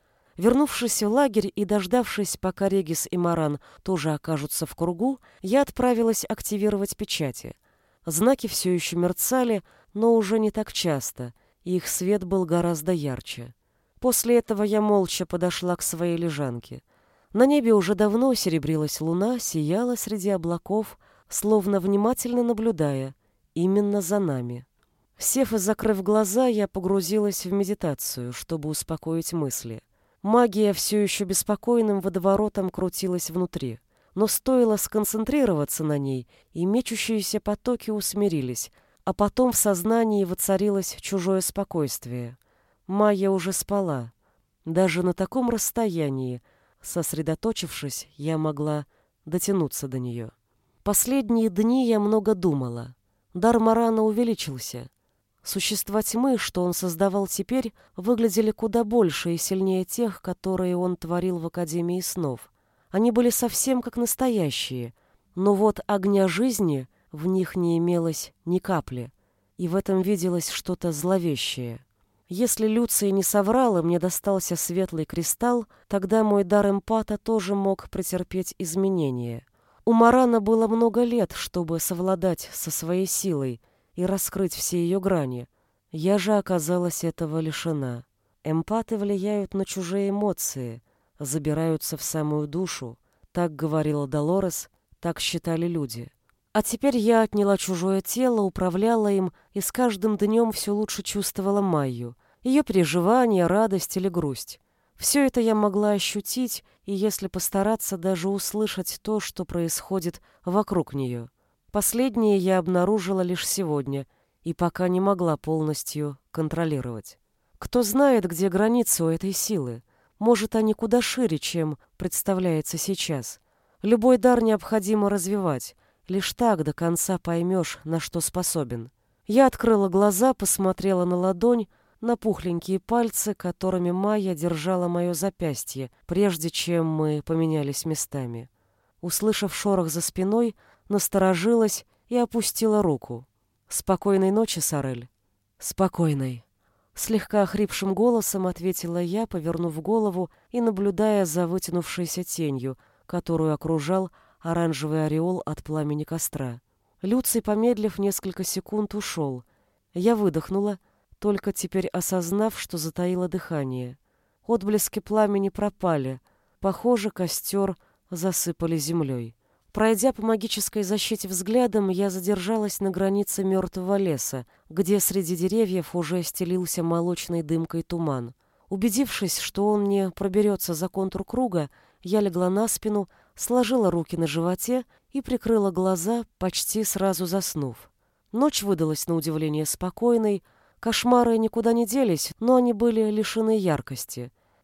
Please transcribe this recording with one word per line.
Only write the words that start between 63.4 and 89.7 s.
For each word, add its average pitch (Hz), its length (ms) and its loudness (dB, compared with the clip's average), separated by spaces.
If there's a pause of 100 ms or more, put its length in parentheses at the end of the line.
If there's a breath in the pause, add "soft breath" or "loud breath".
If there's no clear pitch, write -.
как - 160 -8
настоящие, 175 960 -2 (440)
но 196 180 4
вот 208 320 2
огня 196 400 4
жизни 180 640 0 (240)
в 151 160 -6
них 185 260 0
не 170 240 2
имелось 170 540 0 (120)
ни 175 140 0
капли, 131 540 -4 (440)
и 180 120 -4
в 170 80 0
этом 190 260 0
виделось 175 480 -2
что-то - 400 -4
зловещее. 147 960 -2 (420)
Если 220 380 0
Люций 220 460 2
не 196 100 2
соврал, 208 560 4
и 165 40 2
мне 170 180 2
достался 185 560 -2
светлый 170 480 -4
кристалл, 233 600 -2 (200 soft breath)
тогда 202 380 2
мой 202 180 4
дар 202 260 4
эмпата 208 500 0
тоже 202 360 -2
мог 196 340 0
претерпеть 185 680 -6
изменения. 156 880 -2 (380 soft breath)
У - 80 4
Марана 233 480 8
было 226 260 4
много 226 380 2
лет, 233 260 0
чтобы 165 480 -4
совладать 185 720 -2
со - 200 -8
своей 180 340 -2
силой 139 540 -2 (360)
и 175 80 -2
раскрыть 190 500 -2
все - 300 -2
ее 185 160 0
грани. 143 480 -2 (420)
Я 180 280 2
же 202 180 2
оказалась 175 640 0
этого 160 380 -4
лишена. 147 640 -4 (400)
Эмпаты 214 520 -2
влияют 202 580 -2
на 196 100 -2
чужие 196 460 -2